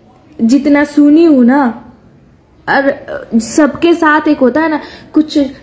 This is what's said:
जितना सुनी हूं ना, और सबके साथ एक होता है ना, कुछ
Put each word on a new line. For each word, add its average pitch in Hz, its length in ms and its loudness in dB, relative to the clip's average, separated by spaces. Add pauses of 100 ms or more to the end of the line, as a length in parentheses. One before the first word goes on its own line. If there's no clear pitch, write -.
(420)
जितना 285 420 0
सुनी 294 420 2
हूं 269 180 4
ना, 247 480 0 (800)
और 269 360 -2 (340)
सबके 311 540 0
साथ 311 340 0
एक 294 120 0
होता 262 220 0
है 320 80 -2
ना, 302 120 -4 (320)
कुछ 302 260 -2 (240)